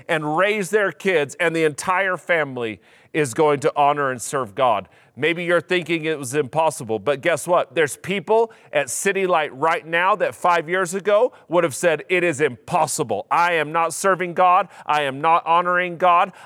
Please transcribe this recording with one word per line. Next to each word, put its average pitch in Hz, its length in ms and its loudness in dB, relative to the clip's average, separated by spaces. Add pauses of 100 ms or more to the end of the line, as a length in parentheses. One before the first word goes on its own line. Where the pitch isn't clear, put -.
and 156 300 0
raise 202 320 0
their 196 240 0
kids, 156 440 0
and 170 160 0
the 160 120 0
entire 185 500 -2
family 131 640 -4 (320)
is 147 220 -2
going 147 260 2
to 139 160 0
honor 143 340 2
and 127 120 -6
serve 120 340 -6
God. 107 320 0 (300)
Maybe 165 260 -2
you're 170 160 2
thinking 165 460 -4
it 160 120 -4
was 131 160 -10
impossible, 143 640 -2
but 143 220 -2
guess 160 260 0
what? 170 300 0
There's 156 220 0
people 214 560 -2 (180)
at 143 180 -2
City 190 380 -2
Light 160 260 0
right 156 320 -2
now 175 300 2
that 156 180 -2
five 170 360 0
years 180 240 -2
ago 208 400 0 (160)
would 170 160 2
have 143 100 -2
said, 165 320 0
"It 180 160 0
is 160 160 0
impossible. 143 880 -2
I 170 220 2
am 156 220 -2
not 165 200 0
serving 180 400 0
God. 185 360 4 (160)
I 151 160 0
am 135 180 -4
not 165 260 2
honoring 175 520 0
God. 180 340 4 (140)